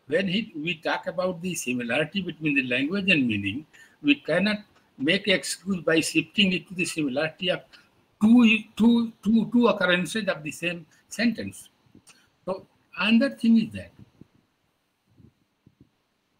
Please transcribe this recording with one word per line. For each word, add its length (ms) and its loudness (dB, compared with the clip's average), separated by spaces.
when 220 -2
he, 280 -4
we 200 -6
talk 300 -6
about 360 -4
the 120 -6
similarity 680 -4
between 320 -4
the 140 0
language 420 -2
and 160 2
meaning, 400 -4
we 140 2
cannot 420 -2
make 300 0
excuse 520 -2
by 200 2
shifting 520 0
it 160 -6
to 60 -16
the 100 -4
similarity 640 -4
of 100 -2
two, 380 6
two, 360 4
two, 300 2
two 160 4
occurrences 600 0
of 140 -6
the 80 -10
same 340 -8
sentence. 600 -6
So 220 -8
another 380 2
thing 220 4
is 140 -2
that, 180 -12